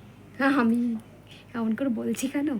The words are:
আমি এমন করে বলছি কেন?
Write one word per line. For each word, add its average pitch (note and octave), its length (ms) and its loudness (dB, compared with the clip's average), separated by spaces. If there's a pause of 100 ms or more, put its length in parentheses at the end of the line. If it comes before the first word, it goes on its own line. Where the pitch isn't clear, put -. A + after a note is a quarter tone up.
(600)
আমি A#3 180 4 (720)
এমন A3+ 220 -2
করে C4+ 140 0
বলছি A#3 380 -2
কেন? C#4+ 220 -2 (100)